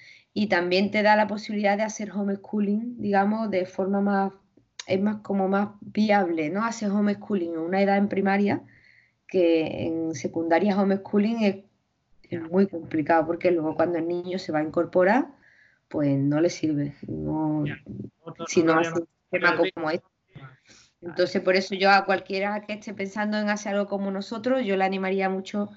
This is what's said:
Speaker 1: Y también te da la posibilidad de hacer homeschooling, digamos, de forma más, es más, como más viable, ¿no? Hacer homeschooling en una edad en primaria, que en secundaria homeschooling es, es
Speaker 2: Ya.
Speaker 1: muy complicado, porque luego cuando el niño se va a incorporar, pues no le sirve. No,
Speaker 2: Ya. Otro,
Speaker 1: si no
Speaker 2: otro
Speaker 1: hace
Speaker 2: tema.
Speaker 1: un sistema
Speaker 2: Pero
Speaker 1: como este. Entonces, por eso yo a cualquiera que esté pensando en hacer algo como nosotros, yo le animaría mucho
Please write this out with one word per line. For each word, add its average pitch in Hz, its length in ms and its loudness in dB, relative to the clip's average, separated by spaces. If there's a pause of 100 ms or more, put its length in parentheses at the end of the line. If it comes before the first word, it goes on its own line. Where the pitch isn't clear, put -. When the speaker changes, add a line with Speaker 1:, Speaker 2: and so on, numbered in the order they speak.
(320)
Speaker 1:
Y 208 160 0
también 180 420 2
te 214 120 0
da 214 140 6
la 214 100 4
posibilidad 208 500 -2
de 208 60 0
hacer 214 300 -6
homeschooling, 208 880 -2
digamos, 208 500 2
de 185 160 0
forma 196 340 -2
más, 196 320 0 (540)
es 190 140 0
más, 208 220 0
como 190 260 0
más 202 220 0 (100)
viable, 190 680 2
¿no? 202 140 -2
Hacer 220 260 -4
homeschooling 202 640 0
en 160 40 -4
una 180 240 0
edad 196 140 4
en 202 120 2
primaria, 196 540 0 (640)
que 170 600 2
en 165 280 -4
secundaria 170 680 0
homeschooling 208 640 0
es, 190 140 2 (680)
es - 80 -20
Speaker 2:
Ya. 175 120 -6
Speaker 1:
muy 180 260 2
complicado, 160 580 0
porque 170 240 0
luego 156 240 0
cuando 170 240 0
el 165 80 -4
niño 175 320 -4
se 170 140 -8
va 151 80 0
a - 20 0
incorporar, 180 640 2 (600)
pues 143 300 0
no 143 220 2
le 170 100 4
sirve. 143 440 -2 (140)
No, 151 580 -2
Speaker 2:
Ya. 143 120 -6 (440)
Otro, 165 240 -14
Speaker 1:
si 165 160 2
no 165 160 4
Speaker 2:
otro - 40 4
Speaker 1:
hace 165 100 -2
Speaker 2:
tema. 170 80 -2
Speaker 1:
un 170 80 -6 (220)
sistema 175 260 2
Speaker 2:
Pero 175 180 2
Speaker 1:
como 160 160 -4
este. - 160 -6 (960)
Entonces, 175 400 0
por 185 140 4
eso 190 180 -2
yo 196 160 4
a 196 140 6
cualquiera 196 580 -2
que 208 100 -10
esté 214 220 -12
pensando 208 440 -4
en 208 100 -2
hacer 208 260 -2
algo 202 120 0
como 196 240 -4
nosotros, 233 540 -2
yo 196 120 0
le 190 80 2
animaría 190 440 0
mucho 190 480 -4